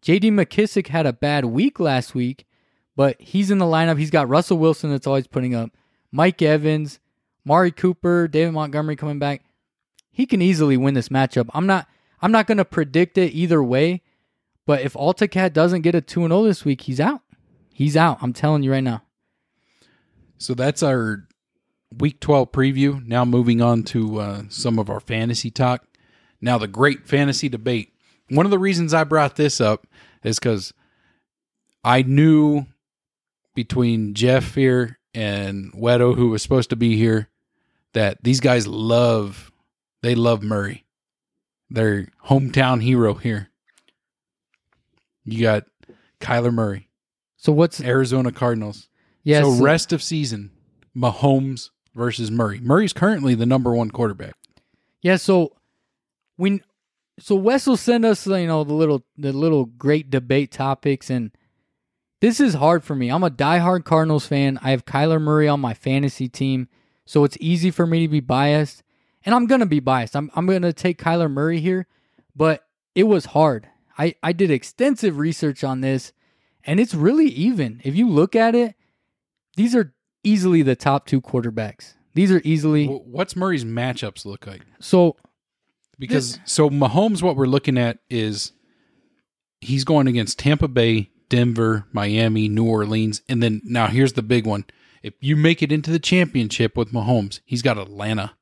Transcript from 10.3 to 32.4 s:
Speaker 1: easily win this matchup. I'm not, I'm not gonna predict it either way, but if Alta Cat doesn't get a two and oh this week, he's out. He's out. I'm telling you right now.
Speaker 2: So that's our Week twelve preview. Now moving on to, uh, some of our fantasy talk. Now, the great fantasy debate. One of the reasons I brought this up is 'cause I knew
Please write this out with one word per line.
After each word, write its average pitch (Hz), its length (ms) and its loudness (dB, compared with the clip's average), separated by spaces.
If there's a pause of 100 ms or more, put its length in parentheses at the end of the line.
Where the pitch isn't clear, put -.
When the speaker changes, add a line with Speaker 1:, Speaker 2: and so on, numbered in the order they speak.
Speaker 1:
easily 156 340 4
win 135 200 0
this 120 140 -2
matchup. 131 440 0
I'm 170 140 -2
not, 190 200 0 (320)
I'm 190 120 0
not 220 160 2
gonna 208 180 2
predict 160 520 -2
it 180 160 2
either 165 300 2
way, 147 380 0 (640)
but 147 160 2
if 135 140 -6
Alta 175 320 0
Cat 185 260 0
doesn't 170 280 2
get 170 140 2
a 165 60 2
two - 220 -4
and 165 100 0
oh 202 100 2
this 208 220 0
week, 139 160 -2
he's 127 180 -6
out. 240 220 -2 (500)
He's 147 240 -2
out. 160 260 2
I'm 123 120 -4
telling 151 300 0
you 135 80 0
right 135 120 0
now. 117 200 -6 (1300)
Speaker 2:
So - 160 -8
that's 131 280 -2
our 113 460 -2 (680)
Week 143 220 -2
twelve 139 320 0
preview. 135 540 0
Now 120 200 0
moving 120 360 2
on 117 240 2
to, 107 340 -4
uh, 101 300 -8
some 117 280 -4
of 107 140 -2
our 104 80 -6
fantasy 117 500 -6
talk. 123 360 -2 (540)
Now, 120 200 -2
the 107 80 -4
great 127 400 0
fantasy 139 420 0
debate. 117 440 -6 (360)
One 151 160 2
of 202 60 2
the 196 80 2
reasons 170 340 0
I 160 100 2
brought 147 340 0
this 147 220 0
up 107 280 0 (360)
is 113 140 -4
'cause 107 340 -4 (1120)
I 127 200 4
knew 147 640 4 (880)